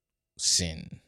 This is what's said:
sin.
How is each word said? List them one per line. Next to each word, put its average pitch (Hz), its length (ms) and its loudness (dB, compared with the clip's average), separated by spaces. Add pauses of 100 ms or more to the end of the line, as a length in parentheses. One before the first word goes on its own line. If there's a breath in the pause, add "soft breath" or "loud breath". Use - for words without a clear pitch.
(380)
sin. - 720 0